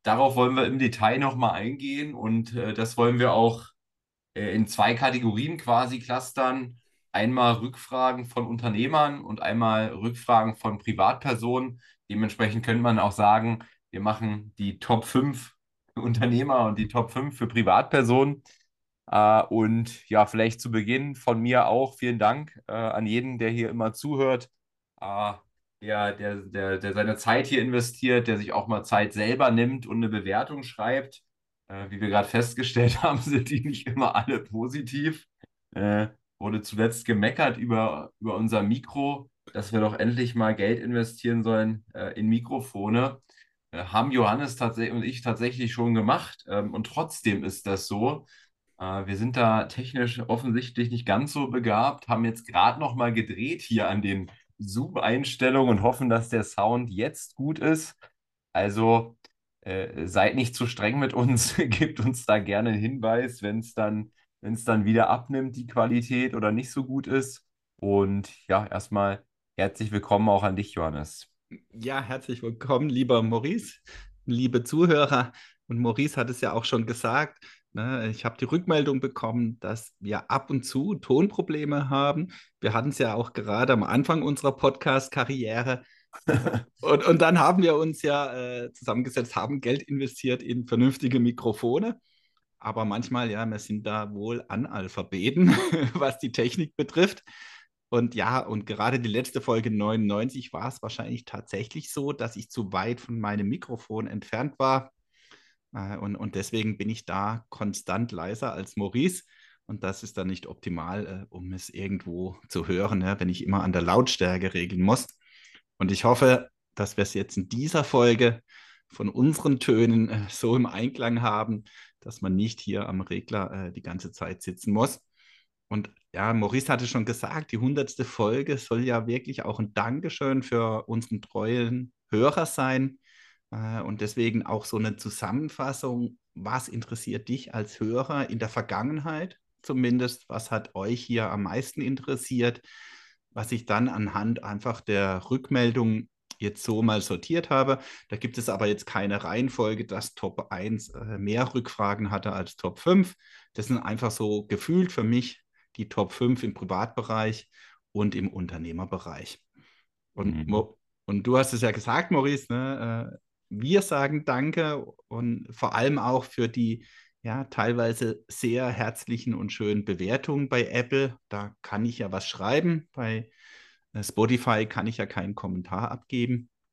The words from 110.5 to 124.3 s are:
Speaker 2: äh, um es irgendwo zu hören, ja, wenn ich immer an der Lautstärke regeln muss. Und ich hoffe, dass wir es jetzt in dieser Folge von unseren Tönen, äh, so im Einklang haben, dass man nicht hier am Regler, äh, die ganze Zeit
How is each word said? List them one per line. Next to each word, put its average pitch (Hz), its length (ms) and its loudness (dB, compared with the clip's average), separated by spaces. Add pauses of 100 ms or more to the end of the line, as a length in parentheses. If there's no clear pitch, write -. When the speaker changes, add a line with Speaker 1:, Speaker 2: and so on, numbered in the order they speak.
Speaker 2:
äh, 95 220 -12
um 90 240 -12
es 92 160 -12
irgendwo 92 680 -8 (140)
zu 85 180 -4
hören, 98 340 0
ja, 98 180 0
wenn 92 100 0
ich 90 140 -4
immer 95 200 0
an 90 100 0
der 87 100 2
Lautstärke 92 720 2
regeln 90 260 -2
muss. 110 260 4 (720)
Und 95 140 0
ich 95 120 -2
hoffe, 127 460 6 (260)
dass - 220 -4
wir 104 40 2
es 101 120 0
jetzt 98 240 -4
in 92 120 -4
dieser 147 340 0
Folge 120 580 6 (460)
von - 220 -6
unseren 139 500 2
Tönen, 113 500 6
äh, 110 200 -2
so 117 260 0
im 123 100 4
Einklang 117 560 -2
haben, 110 440 0 (340)
dass - 220 -14
man 92 140 0
nicht 110 240 0
hier 101 300 -4
am 95 120 -4
Regler, 95 680 -6
äh, 87 40 -10
die - 120 -14
ganze 87 280 -10
Zeit 90 300 -10